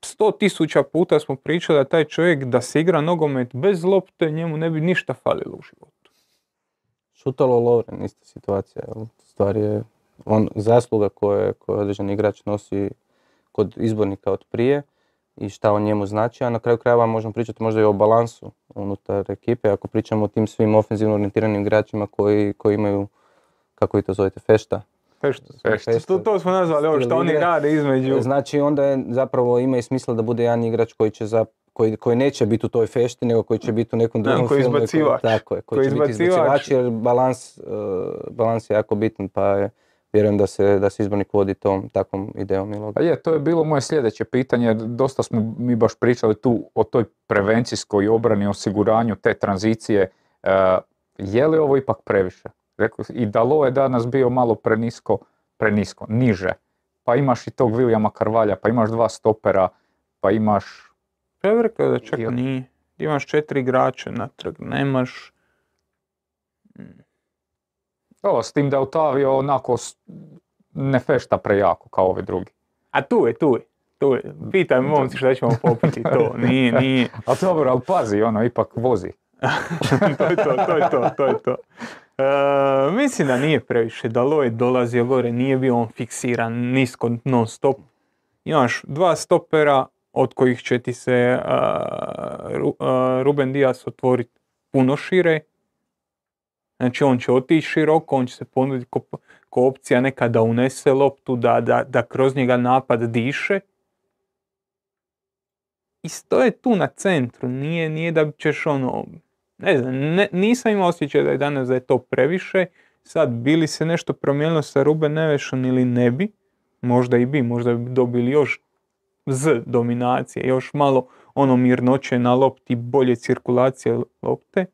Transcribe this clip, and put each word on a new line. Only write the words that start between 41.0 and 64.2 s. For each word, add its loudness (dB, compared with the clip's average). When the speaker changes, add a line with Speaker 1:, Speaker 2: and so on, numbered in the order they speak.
Speaker 2:
izbornik -4
vodi 2
tom, -2
takvom -6
idejom -4
i -10
logikom. -4
Speaker 3:
A 2
je, 0
to -4
je 0
bilo 0
moje 0
sljedeće -2
pitanje, 0
dosta -2
smo -4
mi -2
baš 2
pričali 0
tu -2
o 2
toj 0
prevencijskoj 0
obrani, 2
osiguranju 0
te 0
tranzicije. 0
E, 4
je 0
li 2
ovo 2
ipak -2
previše? -2
Rekao -4
si, -14
i -2
Dalot 2
je 0
danas 0
bio 2
malo 0
prenisko, -2
prenisko, -2
niže. 0
Pa 2
imaš 0
i -12
tog 0
Williama 0
Carvalha, 0
pa -2
imaš 2
dva 0
stopera, 0
pa 2
imaš -2
Speaker 1:
Ja 2
bih 2
rekao -2
da 0
čak -8
Speaker 3:
Jel? -4
Speaker 1:
nije. -4
Imaš -4
četiri -2
igrača -2
natrag, -10